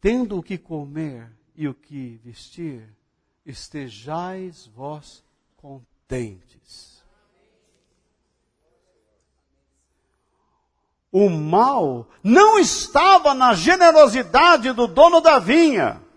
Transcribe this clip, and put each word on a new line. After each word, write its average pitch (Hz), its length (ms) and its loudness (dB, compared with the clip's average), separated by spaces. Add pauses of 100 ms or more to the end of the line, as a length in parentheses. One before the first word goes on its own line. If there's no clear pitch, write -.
Tendo 214 380 -6
o 165 40 -12
que 185 140 -14
comer 143 720 -16 (240)
e 151 140 -10
o 131 60 -12
que 127 500 -20
vestir, 123 580 -20 (640)
estejais 156 1200 -18
vós 139 540 -20 (320)
contentes. - 1500 -20 (4000)
O 196 160 2
mal 165 800 -4 (140)
não 403 360 4
estava 330 760 0
na 254 180 0
generosidade 269 1200 2
do 240 140 -2
dono 320 340 4
da 311 180 4
vinha 226 600 -2 (160)